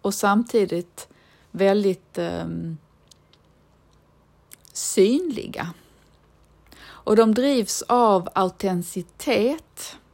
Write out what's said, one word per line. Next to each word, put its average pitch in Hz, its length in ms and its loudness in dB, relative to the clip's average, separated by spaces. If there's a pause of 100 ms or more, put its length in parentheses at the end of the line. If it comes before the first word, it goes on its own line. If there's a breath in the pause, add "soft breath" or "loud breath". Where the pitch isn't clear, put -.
och 202 120 -4
samtidigt 202 920 -2 (440 soft breath)
väldigt, 196 640 0
ehm, 170 600 -6 (2000)
synliga. 233 1000 0 (1120 soft breath)
Och - 300 -2
de 220 180 6
drivs 247 540 0
av 214 480 4
autenticitet 190 1600 -4 (160)